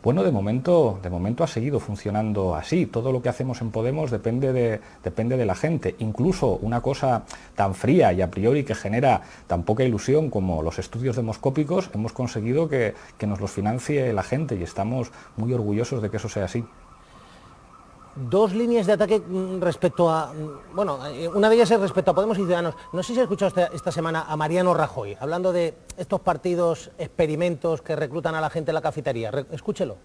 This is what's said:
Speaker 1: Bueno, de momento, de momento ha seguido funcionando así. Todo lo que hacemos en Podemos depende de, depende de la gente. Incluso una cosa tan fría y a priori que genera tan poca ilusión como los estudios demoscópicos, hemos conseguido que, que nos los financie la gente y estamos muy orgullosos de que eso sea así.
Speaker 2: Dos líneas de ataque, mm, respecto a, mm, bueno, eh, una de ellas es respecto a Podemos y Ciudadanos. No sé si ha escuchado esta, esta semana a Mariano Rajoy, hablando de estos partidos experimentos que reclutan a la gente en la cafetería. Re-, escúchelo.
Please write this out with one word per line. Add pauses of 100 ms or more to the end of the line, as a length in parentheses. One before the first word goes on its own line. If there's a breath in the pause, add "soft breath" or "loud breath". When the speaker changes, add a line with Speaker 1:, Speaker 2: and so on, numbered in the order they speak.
Speaker 1:
Bueno,
de
momento,
de
momento
ha
seguido
funcionando
así.
Todo
lo
que
hacemos
en
Podemos
depende
de, (240 loud breath)
depende
de
la
gente.
Incluso
una
cosa (320 loud breath)
tan
fría
y
a
priori
que
genera (240 loud breath)
tan
poca
ilusión
como
los
estudios
demoscópicos,
hemos
conseguido
que, (220 loud breath)
que
nos
los
financie
la
gente
y
estamos (240 loud breath)
muy
orgullosos
de
que
eso
sea
así. (1500 loud breath)
Speaker 2:
Dos
líneas
de
ataque,
mm,
respecto
a,
mm,
bueno,
eh,
una
de
ellas
es
respecto
a
Podemos
y
Ciudadanos. (180 loud breath)
No
sé
si
ha
escuchado
esta,
esta
semana
a
Mariano
Rajoy,
hablando
de (220)
estos
partidos
experimentos
que
reclutan
a
la
gente
en
la
cafetería.
Re-,
escúchelo.